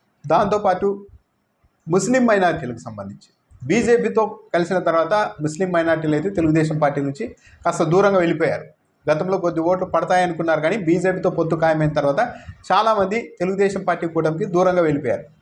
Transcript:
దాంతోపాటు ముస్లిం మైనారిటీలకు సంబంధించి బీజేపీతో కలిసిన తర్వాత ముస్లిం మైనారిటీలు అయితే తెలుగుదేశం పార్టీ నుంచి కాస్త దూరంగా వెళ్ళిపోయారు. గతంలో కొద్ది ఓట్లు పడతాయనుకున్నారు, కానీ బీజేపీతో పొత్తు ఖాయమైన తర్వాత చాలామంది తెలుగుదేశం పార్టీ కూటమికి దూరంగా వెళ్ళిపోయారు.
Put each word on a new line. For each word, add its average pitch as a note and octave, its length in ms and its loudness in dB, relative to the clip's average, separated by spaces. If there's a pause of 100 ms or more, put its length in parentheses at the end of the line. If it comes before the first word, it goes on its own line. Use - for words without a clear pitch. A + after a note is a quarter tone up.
(260)
దాంతోపాటు G3 800 0 (800)
ముస్లిం A3+ 380 2
మైనారిటీలకు D#3+ 520 0
సంబంధించి - 880 -18
బీజేపీతో G#3+ 720 0 (160)
కలిసిన F3 240 0
తర్వాత E3 360 0
ముస్లిం F3+ 580 -2
మైనారిటీలు D#3+ 420 0
అయితే D#3 160 -2
తెలుగుదేశం D#3 480 0
పార్టీ D3 220 0
నుంచి C#3 360 -6 (280)
కాస్త E3+ 180 0
దూరంగా F#3+ 360 4
వెళ్ళిపోయారు. D#3+ 460 0 (460)
గతంలో D#3+ 280 0
కొద్ది E3 220 -2
ఓట్లు F3+ 260 0
పడతాయనుకున్నారు, E3+ 720 0
కానీ E3 160 0
బీజేపీతో F3+ 540 0
పొత్తు D#3+ 260 -2
ఖాయమైన D#3 320 2
తర్వాత D3 440 0 (400)
చాలామంది G#3 680 0
తెలుగుదేశం F#3+ 440 0
పార్టీ E3+ 240 -2
కూటమికి D#3+ 360 -2
దూరంగా F3+ 380 2
వెళ్ళిపోయారు. B2+ 420 0 (180)